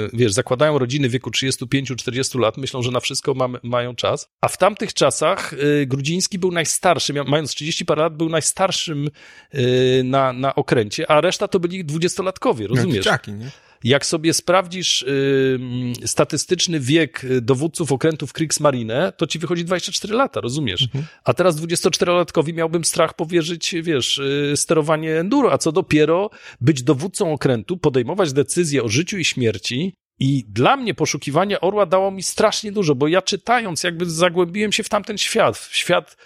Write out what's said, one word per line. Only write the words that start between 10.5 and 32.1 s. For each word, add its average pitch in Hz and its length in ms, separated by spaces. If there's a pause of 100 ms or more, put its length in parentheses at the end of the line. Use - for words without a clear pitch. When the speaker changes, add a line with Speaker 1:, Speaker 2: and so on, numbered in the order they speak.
Speaker 1:
okręcie, 120 560
a 151 100
reszta 190 280
to 196 120
byli 180 240
dwudziestolatkowie, 165 840
Speaker 2:
No, 117 60
Speaker 1:
rozumiesz? 131 220
Speaker 2:
dzieciaki, 107 360
nie? 113 180 (340)
Speaker 1:
Jak 131 220
sobie 160 280
sprawdzisz, 180 680
y, 135 560 (480)
statystyczny 160 720
wiek, 139 440
y, 131 160
dowódców 131 520
okrętów 151 400
Kriegsmarine, 135 840
to 165 100
ci - 120
wychodzi 170 260
dwadzieścia 175 280
cztery 208 220
lata, 254 260
rozumiesz? 120 420
Speaker 2:
Mhm. 135 220 (200)
Speaker 1:
A 123 100
teraz 175 220
dwudziestoczterolatkowi 170 960
miałbym 165 300
strach 165 300
powierzyć, 170 680
wiesz, 147 360
y, 143 380
sterowanie 160 640
enduro, 214 320
a 135 60
co 165 140
dopiero 165 580 (300)
być 131 220
dowódcą 156 500
okrętu, 131 440
podejmować 143 560
decyzje 143 500
o 117 60
życiu 170 300
i 165 60
śmierci. 123 680 (260)
I 135 300
dla 135 280
mnie 226 180
poszukiwanie 160 640
Orła 196 260
dało 190 240